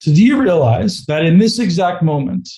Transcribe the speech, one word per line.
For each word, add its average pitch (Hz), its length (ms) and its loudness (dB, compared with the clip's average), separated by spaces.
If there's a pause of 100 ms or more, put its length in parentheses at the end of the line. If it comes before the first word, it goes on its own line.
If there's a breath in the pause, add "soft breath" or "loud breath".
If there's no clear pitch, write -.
So 156 120 -2
do 156 80 4
you 254 220 4
realize 175 640 0
that 156 180 -2
in 165 140 4
this 220 220 2
exact 180 420 -2
moment, 135 560 -4